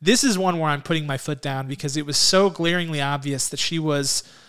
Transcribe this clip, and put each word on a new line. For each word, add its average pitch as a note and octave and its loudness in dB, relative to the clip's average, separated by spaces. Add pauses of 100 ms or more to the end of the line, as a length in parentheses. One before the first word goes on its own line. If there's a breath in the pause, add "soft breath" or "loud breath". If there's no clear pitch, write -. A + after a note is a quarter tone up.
This A3 4
is G#3+ 4
one F3+ 2
where D#3 2
I'm C#3+ 0
putting D#3 -2
my C3+ -2
foot D3 -6
down C3+ -4
because C#3 -6
it D3 -4
was C#3+ -4
so F#3+ 4
glaringly E3 0
obvious C#3 -2
that C#3 -6
she E3 -2
was C#3+ 0 (260 loud breath)